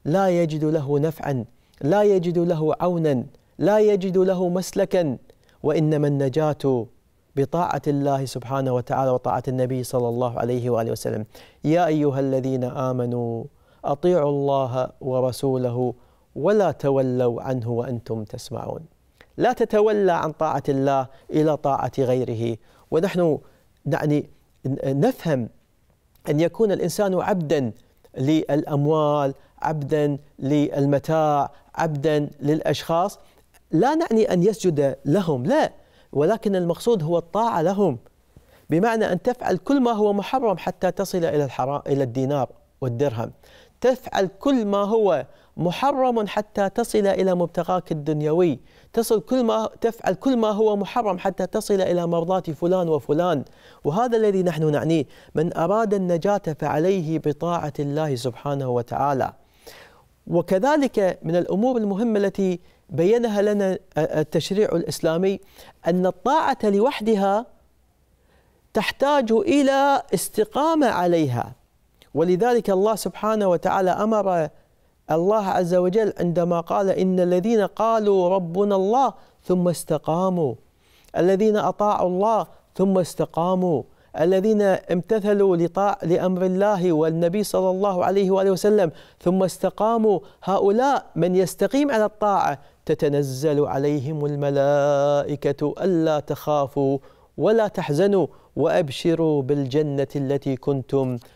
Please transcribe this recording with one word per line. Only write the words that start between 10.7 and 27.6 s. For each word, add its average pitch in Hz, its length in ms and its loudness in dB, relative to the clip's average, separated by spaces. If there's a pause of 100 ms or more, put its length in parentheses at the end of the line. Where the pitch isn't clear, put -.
وآله 113 220 0
وسلم. 113 340 -6 (380)
يا 165 220 2
أيها 147 340 0
الذين 131 440 -2
آمنوا 123 800 -4 (400)
أطيعوا 147 460 0
الله 139 580 0 (120)
ورسوله 127 960 -2 (420)
ولا 185 340 2
تولوا 127 720 0
عنه 123 280 -4
وأنتم 117 540 -6
تسمعون. - 560 -12 (560)
لا 220 160 2
تتولى 208 600 2
عن 160 200 -2
طاعة 147 360 -2
الله 135 380 0 (240)
إلى 156 260 2
طاعة 135 420 -2
غيره. 117 580 -2 (340)
ونحن 170 480 0 (480)
يعني 147 440 0 (540)
نفهم 143 640 -2 (800)
أن 151 120 0
يكون 180 320 0
الإنسان 180 480 -2
عبدا 156 520 -2 (440)